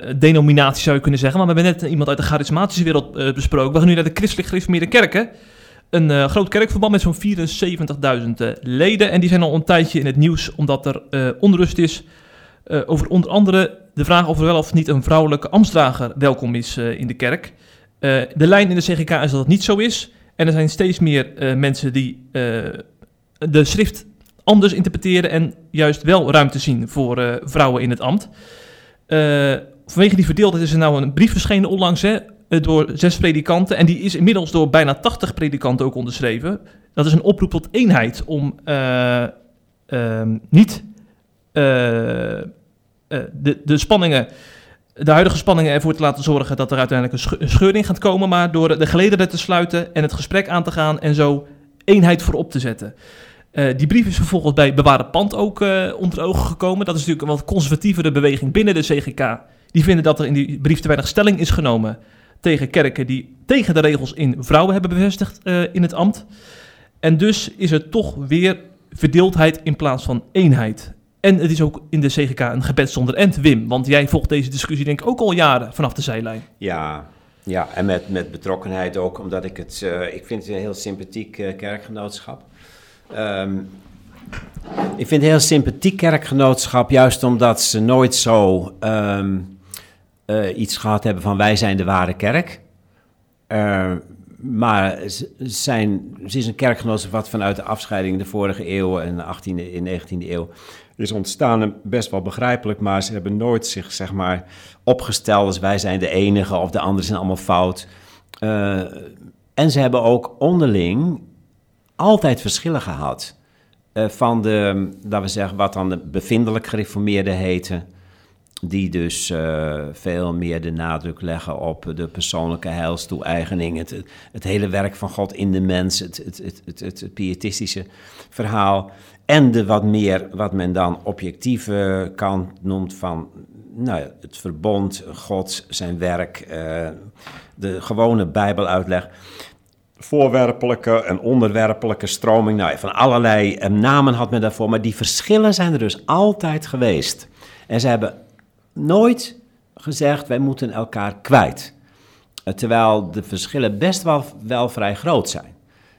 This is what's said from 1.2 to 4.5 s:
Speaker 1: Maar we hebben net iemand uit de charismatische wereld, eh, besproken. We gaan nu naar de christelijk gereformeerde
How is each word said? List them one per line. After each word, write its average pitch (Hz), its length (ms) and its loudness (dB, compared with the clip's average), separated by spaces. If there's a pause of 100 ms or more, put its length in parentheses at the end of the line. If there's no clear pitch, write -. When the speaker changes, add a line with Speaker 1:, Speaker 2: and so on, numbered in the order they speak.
Speaker 1:
Maar 185 80 4
we 170 140 2
hebben 170 200 2
net 160 100 -4
iemand 147 180 0
uit 143 80 0
de 143 60 -4
charismatische 156 600 0
wereld, 151 340 0
eh, 135 160 -2
besproken. 135 400 0
We 160 40 4
gaan 165 100 6
nu 175 60 8
naar 165 100 2
de 156 100 0
christelijk 196 340 -4
gereformeerde 180 400 -2